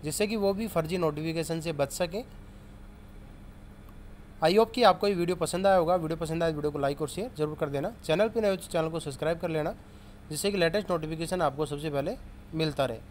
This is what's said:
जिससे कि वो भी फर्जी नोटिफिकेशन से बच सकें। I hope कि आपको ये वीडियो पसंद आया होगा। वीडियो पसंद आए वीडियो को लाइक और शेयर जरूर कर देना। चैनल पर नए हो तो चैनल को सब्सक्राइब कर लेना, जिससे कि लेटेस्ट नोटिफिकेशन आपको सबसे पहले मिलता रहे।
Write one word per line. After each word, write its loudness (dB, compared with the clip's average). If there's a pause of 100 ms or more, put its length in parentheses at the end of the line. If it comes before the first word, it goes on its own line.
जिससे 0
कि -2
वो 4
भी -2
फर्जी 0
नोटिफिकेशन 0
से -4
बच 0
सकें। -2 (2250)
I 8
hope 6
कि 2
आपको 8
ये 4
वीडियो 2
पसंद 2
आया 8
होगा। 6
वीडियो 0
पसंद -2
आए 4
वीडियो 0
को -4
लाइक 0
और -2
शेयर -6
जरूर -2
कर -2
देना। -2 (120)
चैनल 4
पर 0
नए 4
हो 2
तो -10
चैनल 2
को -4
सब्सक्राइब -2
कर -2
लेना, 0 (540)
जिससे -2
कि 0
लेटेस्ट 2
नोटिफिकेशन -2
आपको 2
सबसे -4
पहले -2 (380)
मिलता 2
रहे। -4 (120)